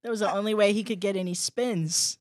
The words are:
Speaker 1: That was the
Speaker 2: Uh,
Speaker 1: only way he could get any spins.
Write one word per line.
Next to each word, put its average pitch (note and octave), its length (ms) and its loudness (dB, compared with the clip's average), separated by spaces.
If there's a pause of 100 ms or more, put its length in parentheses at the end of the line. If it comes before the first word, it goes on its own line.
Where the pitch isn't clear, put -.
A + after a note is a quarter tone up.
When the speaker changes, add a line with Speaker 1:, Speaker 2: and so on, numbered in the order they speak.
Speaker 1:
That A#3 60 -6
was A3 100 -2
the G3+ 120 2
Speaker 2:
Uh, G3 60 0
Speaker 1:
only G#3+ 160 0
way G#3 180 6
he G#3 120 0
could G3+ 160 -4
get G3 160 0
any F3+ 180 -2
spins. F3+ 880 -2